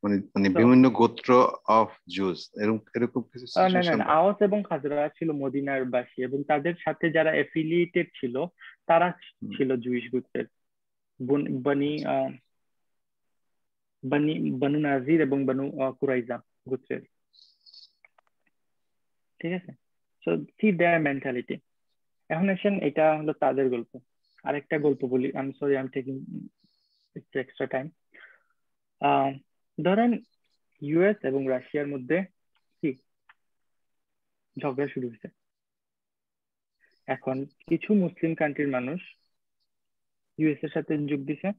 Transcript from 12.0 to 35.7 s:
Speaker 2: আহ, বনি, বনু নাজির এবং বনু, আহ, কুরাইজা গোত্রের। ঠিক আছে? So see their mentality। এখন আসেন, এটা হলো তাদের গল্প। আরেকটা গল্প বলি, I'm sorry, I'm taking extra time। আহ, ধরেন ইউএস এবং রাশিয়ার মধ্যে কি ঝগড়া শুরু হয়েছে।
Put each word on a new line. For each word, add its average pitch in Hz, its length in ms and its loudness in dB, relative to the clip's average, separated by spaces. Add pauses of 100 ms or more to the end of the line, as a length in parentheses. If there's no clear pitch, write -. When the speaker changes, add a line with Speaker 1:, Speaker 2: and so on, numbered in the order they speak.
Speaker 2:
আহ, 135 260 -2 (1700)
বনি, 151 460 0
বনু 139 280 0
নাজির 143 420 2
এবং 139 240 0
বনু, 135 340 -4
আহ, 131 120 -2
কুরাইজা 123 500 -4 (260)
গোত্রের। - 340 -8 (2500)
ঠিক 170 140 -6
আছে? 185 180 -10 (540)
So 165 120 0
see 175 400 0
their 165 300 4
mentality। 131 520 -4 (680)
এখন 170 200 0
আসেন, 190 320 0
এটা 156 360 2
হলো 151 160 -4
তাদের 135 360 2
গল্প। 123 300 -6 (440)
আরেকটা 143 360 -4
গল্প 139 260 0
বলি, 127 260 -2
I'm 135 200 -6
sorry, 139 300 -2
I'm 131 140 -8
taking 135 240 -8 (1000)
extra 135 500 -8
time। 135 220 -6 (1120)
আহ, 139 460 0 (380)
ধরেন 214 340 2 (640)
ইউএস 170 420 2
এবং 135 240 -2
রাশিয়ার 131 400 -4
মধ্যে 143 340 -2 (600)
কি 143 120 -2 (1700)
ঝগড়া 139 260 -4
শুরু 127 220 -6
হয়েছে। 113 180 -18 (1800)